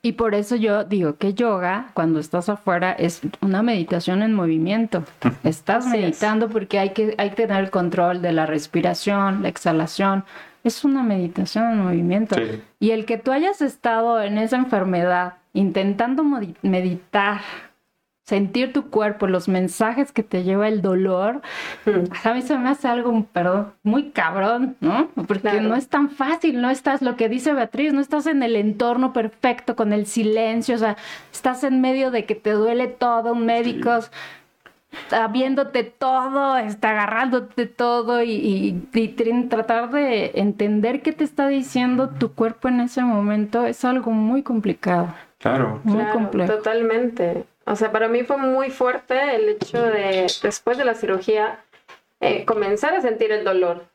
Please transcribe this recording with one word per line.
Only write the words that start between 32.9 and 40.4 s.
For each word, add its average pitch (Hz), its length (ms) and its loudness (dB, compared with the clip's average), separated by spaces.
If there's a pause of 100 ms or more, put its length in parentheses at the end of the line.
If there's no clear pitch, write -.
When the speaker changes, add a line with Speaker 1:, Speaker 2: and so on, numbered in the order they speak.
Speaker 1:
un 233 120 0
médico 233 560 0
Speaker 2:
Sí. 226 80 -12 (840)
Speaker 1:
está - 360 -2
viéndote 262 560 0
todo, 262 760 0
está 214 320 -2
agarrándote 226 760 -2
todo 240 560 0
y, 233 80 0
y, 196 600 0
y 220 160 2
trin-, 240 400 0
tratar 233 420 0
de 254 440 0
entender 208 680 0